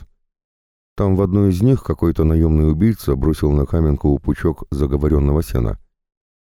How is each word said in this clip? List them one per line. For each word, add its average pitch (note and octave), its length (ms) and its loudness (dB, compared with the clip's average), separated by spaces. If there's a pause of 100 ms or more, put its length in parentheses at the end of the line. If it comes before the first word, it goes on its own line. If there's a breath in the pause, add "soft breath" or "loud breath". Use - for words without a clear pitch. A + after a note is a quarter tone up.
(960)
Там G2 180 0
в F#2 60 2
одной G2 300 2
из F2+ 100 -2
них B2+ 220 2
какой-то E2 420 -2
наёмный D#2 460 2
убийца E2 460 0
бросил D2 360 0
на D2 140 0
каменку D2+ 520 0
пучок - 520 -4
заговорённого C#2+ 720 0
сена. A1+ 360 -4 (640)